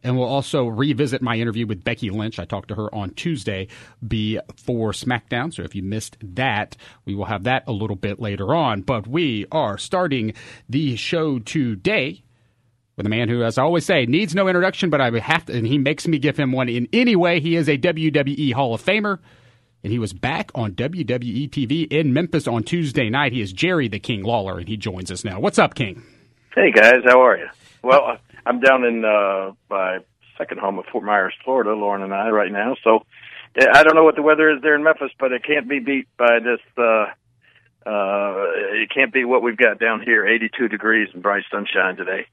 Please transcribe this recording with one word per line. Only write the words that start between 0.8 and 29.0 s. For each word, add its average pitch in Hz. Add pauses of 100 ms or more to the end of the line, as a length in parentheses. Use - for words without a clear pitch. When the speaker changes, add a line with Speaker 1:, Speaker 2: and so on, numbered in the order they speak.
Speaker 1:
my 117
interview 117
with 104
Becky 113
Lynch. 107
I -
talked -
to 104
her 107
on 101
Tuesday 104 (380)
before 110
SmackDown, 123
so -
if 87
you 98
missed 101
that, 104 (300)
we 98
will 98
have 95
that 131
a 139
little 101
bit 101
later 101
on. 123
But 113
we 123
are 117
starting 139 (340)
the 135
show 156
today 131 (760)
with 101
a 104
man 113
who, 120
as 113
I 127
always 165
say, 156
needs 156
no 190
introduction, 180
but 147
I 123 (100)
have 165
to, 123
and 110
he 139
makes 143
me 160
give 135
him 131
one 131
in 120
any 240
way. 175
He 165
is 156
a 147
W 160
W 143
E 147
Hall 123
of -
Famer, 208 (640)
and 101
he 120
was 104
back 135
on 110
W 151
W 120
E 139
T 135
V 156
in 147
Memphis 165
on 117
Tuesday 143
night. 131
He 127
is 92
Jerry 160
the 101
King 104
Lawler, 98
and 87
he 110
joins 92
us 90
now. 98
What's 190
up, 180
King? - (520)
Speaker 2:
Hey, 165
guys. 117
How 127
are 104
you? 85 (380)
Well, 123 (260)
I'm 120
down 131
in, 117